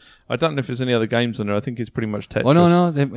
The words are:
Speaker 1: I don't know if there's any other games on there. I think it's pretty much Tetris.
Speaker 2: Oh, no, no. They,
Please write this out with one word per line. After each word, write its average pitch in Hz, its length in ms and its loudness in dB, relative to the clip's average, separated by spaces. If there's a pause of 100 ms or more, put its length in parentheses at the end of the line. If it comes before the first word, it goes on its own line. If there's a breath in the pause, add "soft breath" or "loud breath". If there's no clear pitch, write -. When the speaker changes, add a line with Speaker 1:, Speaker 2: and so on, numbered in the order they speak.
(300 soft breath)
Speaker 1:
I 123 60 -2
don't 156 200 0
know 139 40 -2
if 113 80 -4
there's 123 140 -6
any 127 120 -2
other 113 140 2
games 117 320 -2
on 104 80 -4
there. 104 80 -2
I 104 60 -2
think 120 180 -8
it's 113 100 -8
pretty 113 200 -6
much 104 200 -6
Tetris. - 160 -2
Speaker 2:
Oh, 127 60 4
no, 175 160 6
no. 175 240 4
They, 143 120 0 (140)